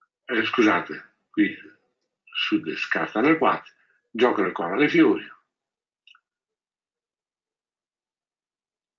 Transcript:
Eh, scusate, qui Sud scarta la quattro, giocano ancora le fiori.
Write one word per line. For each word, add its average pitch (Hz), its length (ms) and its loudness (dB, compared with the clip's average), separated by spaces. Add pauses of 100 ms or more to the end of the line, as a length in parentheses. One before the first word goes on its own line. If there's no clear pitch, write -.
(240)
Eh, 110 200 -4
scusate, - 760 -2 (120)
qui - 260 0 (680)
Sud - 500 -6
scarta - 460 -4
la 156 160 4
quattro, - 360 -2 (380)
giocano 110 380 0
ancora 87 280 -6
le 143 120 2
fiori. - 420 2 (3750)